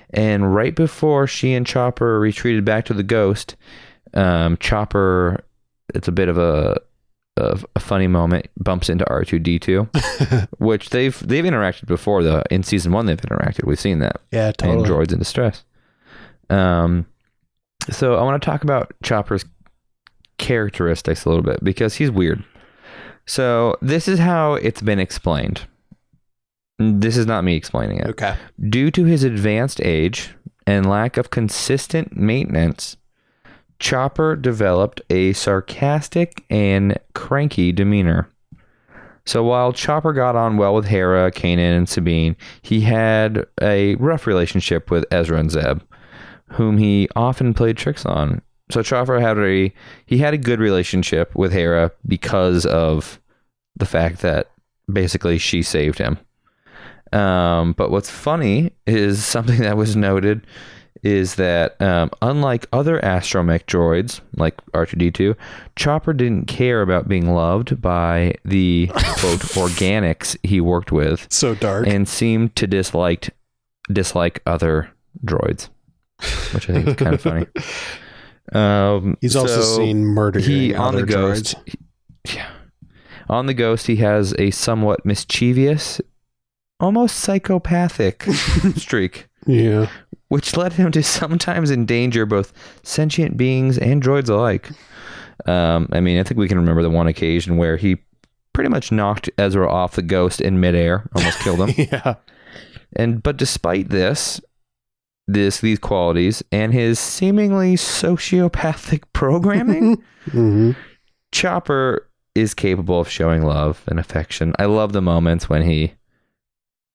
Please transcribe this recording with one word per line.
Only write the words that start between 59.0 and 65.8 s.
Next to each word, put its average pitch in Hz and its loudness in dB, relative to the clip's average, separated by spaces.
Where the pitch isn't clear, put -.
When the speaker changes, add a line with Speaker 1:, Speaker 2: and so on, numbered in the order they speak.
Speaker 1:
something 117 0
that 104 2
was 107 0
noted 101 0
is 98 0
that, 87 0
um, 87 2
unlike 135 0
other 147 0
astromech 90 0
droids, 87 0
like 80 -2
R 82 0
two - -8
D 87 2
two, 98 0
Chopper 151 -2